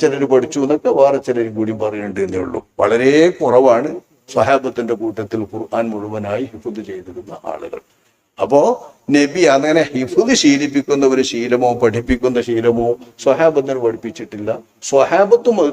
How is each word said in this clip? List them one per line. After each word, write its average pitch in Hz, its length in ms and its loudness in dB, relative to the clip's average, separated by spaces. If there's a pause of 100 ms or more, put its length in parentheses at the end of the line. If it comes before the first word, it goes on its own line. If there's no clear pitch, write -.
ചിലര് 139 300 0
പഠിച്ചു 123 320 0
എന്നൊക്കെ 151 340 0
വേറെ 135 280 4
ചിലരും 117 320 -2
കൂടി 110 140 -2 (100)
പറയുന്നുണ്ട് 104 440 -6
എന്നേ 92 180 -6
ഉള്ളൂ. 85 140 -8 (220)
വളരെ 117 320 2 (260)
കുറവാണ് 127 500 4 (440)
സ്വഹാബത്തിന്റെ 123 680 0
കൂട്ടത്തിൽ 110 380 -6 (140)
ഖുർആൻ 113 400 -4
മുഴുവനായി 107 580 -6
ഹിഫ്ദ് 107 380 -12
ചെയ്തിരുന്ന 92 440 -16 (200)
ആളുകൾ. - 280 -14 (640)
അപ്പോ 135 160 2 (560)
നബി 143 260 2 (120)
അങ്ങനെ 151 280 2 (120)
ഹിഫ്ദ് 156 480 0
ശീലിപ്പിക്കുന്ന 139 720 2
ഒരു 131 160 2
ശീലമോ 120 400 0 (120)
പഠിപ്പിക്കുന്ന 120 680 0
ശീലമോ 117 400 0 (360)
സ്വഹാബത്തിന് 139 640 2
പഠിപ്പിച്ചിട്ടില്ല. 113 640 -6 (400)
സ്വഹാബത്തും 202 720 4
അത് 143 100 2